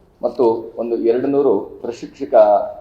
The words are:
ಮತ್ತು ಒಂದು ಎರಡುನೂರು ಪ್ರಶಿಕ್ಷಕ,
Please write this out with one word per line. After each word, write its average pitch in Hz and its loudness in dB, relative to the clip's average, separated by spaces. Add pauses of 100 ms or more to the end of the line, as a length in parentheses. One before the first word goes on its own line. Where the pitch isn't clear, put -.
(220)
ಮತ್ತು 117 -2
ಒಂದು 117 -4
ಎರಡುನೂರು 127 0
ಪ್ರಶಿಕ್ಷಕ, - -8 (460)